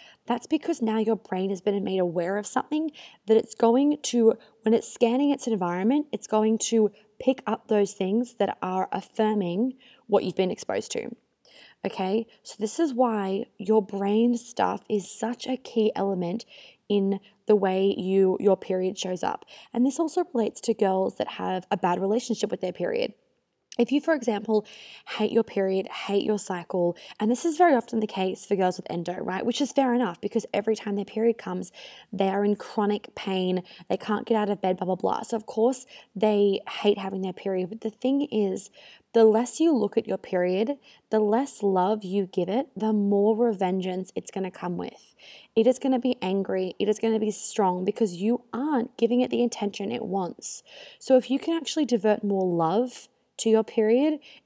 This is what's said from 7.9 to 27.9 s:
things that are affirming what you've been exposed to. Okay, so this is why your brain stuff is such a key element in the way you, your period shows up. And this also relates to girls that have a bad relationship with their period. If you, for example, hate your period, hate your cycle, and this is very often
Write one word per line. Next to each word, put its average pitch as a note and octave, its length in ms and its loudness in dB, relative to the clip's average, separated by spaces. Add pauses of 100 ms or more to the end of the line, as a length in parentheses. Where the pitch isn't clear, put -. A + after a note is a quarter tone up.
things G#3 460 -2
that G3 220 0
are F#3 300 -2
affirming G#3+ 840 -2 (340)
what G3+ 160 2
you've F3+ 100 -4
been F#3+ 160 0
exposed - 420 -6
to. - 220 -8 (720)
Okay, G3 400 -2 (160)
so - 160 -16
this G#3+ 220 -2
is D4+ 140 0
why G#3 500 0 (140)
your G#3+ 240 0
brain G#3 560 0
stuff G3 500 -4
is G3+ 200 -2
such - 380 -6
a B3+ 120 -4
key A3 360 0
element F#3+ 520 -4 (420)
in G3 320 0 (260)
the G#3+ 100 6
way G3 420 2
you, F#3+ 420 4
your F#3+ 160 4
period F#3+ 400 -2
shows F#3 260 -6
up. - 220 -4 (280)
And A#3+ 120 2
this C#4 160 2
also D#4+ 320 0
relates - 300 -2
to A3 120 2
girls F#3+ 420 0
that G3+ 120 -4
have F#3 420 -6
a G#3+ 60 -2
bad F3+ 240 0
relationship G#3 500 -2
with F#3+ 120 -8
their F3+ 100 -4
period. - 400 -4 (640)
If A#3+ 140 2
you, C#4+ 100 2
for D#4+ 140 0
example, G#3+ 500 0 (540)
hate G#3+ 140 0
your A3+ 100 2
period, F#3+ 460 -2
hate - 360 -2
your G#3+ 140 0
cycle, F3 580 -2 (220)
and A3 100 0
this B3 160 0
is D#4+ 120 0
very E4+ 180 6
often A#3 240 0